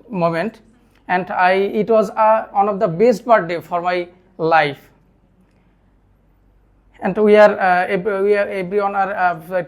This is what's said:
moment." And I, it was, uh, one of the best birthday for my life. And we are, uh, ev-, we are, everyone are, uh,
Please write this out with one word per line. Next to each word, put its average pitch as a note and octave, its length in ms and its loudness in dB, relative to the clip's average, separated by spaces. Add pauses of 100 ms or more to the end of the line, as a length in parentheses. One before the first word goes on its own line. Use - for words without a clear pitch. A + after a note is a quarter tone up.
moment." E3+ 520 -4 (480)
And F3+ 220 -4
I, F#3 200 2
it G3 380 -2
was, A3 220 2
uh, A3 400 0
one G3+ 180 0
of G3 100 -4
the G#3+ 80 0
best F#3 380 0
birthday F3 340 2
for E3+ 220 -6
my F3+ 260 -4 (300)
life. D#3+ 520 0 (2000)
And F#3 160 -4
we G#3 220 4
are, G#3 140 8
uh, F#3 360 0
ev-, G3 360 -4
we G#3 120 2
are, G3+ 120 -2
everyone G3+ 480 -4
are, G3 180 -2
uh, F3+ 540 -4